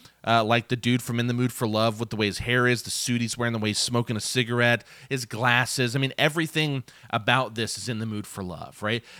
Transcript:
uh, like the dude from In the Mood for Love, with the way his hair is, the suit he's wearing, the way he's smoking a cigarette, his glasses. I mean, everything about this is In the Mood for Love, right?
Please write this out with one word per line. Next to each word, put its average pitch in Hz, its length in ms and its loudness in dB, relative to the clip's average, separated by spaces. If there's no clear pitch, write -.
uh, 113 180 6
like 113 240 2
the 127 80 -2
dude 120 260 2
from 120 200 -2
In 120 60 0
the 123 60 0
Mood 123 200 0
for - 120 -4
Love, 110 360 2
with 110 80 -6
the 113 80 -6
way 104 80 2
his 98 140 0
hair 123 280 2
is, 123 160 2
the - 80 -10
suit 120 300 -2
he's 113 160 -4
wearing, 120 160 0
the 113 60 -2
way 107 100 0
he's 104 100 0
smoking 120 380 0
a - 20 -6
cigarette, 120 640 2
his 131 140 -4
glasses. 120 720 2
I 139 40 0
mean, 135 180 0
everything 151 680 0
about 117 440 0
this 110 220 -4
is 95 100 -10
In 113 120 -4
the 110 60 -4
Mood 104 220 -6
for - 160 -10
Love, - 400 -10
right? 113 220 -2